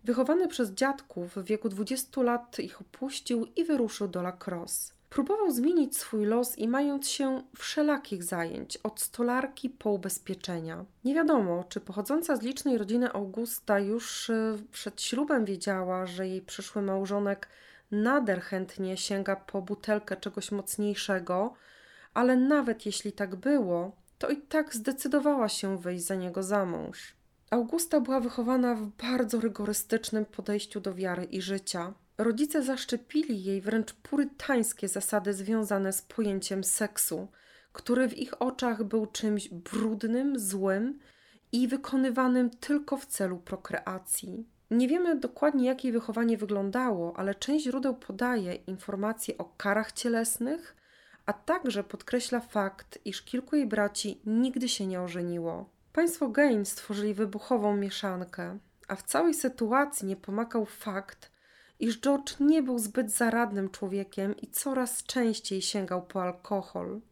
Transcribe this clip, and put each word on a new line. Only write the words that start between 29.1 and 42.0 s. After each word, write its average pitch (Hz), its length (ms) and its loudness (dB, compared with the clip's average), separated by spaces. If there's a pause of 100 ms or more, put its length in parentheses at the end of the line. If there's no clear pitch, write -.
rygorystycznym 214 840 0
podejściu 208 560 -4
do 190 140 -4
wiary 180 300 -2
i 185 180 -4
życia. 190 520 -4 (260)
Rodzice 262 420 2
zaszczepili 254 840 -2
jej 196 160 0
wręcz 214 320 0
purytańskie 277 960 0
zasady 202 440 0
związane 196 600 0
z - 100 -4
pojęciem 196 600 -2
seksu, 190 640 -2 (440)
który 254 360 2
w - 100 -6
ich - 240 -4
oczach 240 420 0
był 214 220 0
czymś 208 420 -2
brudnym, 220 920 -2
złym 196 600 0 (540)
i 240 160 2
wykonywanym 254 840 2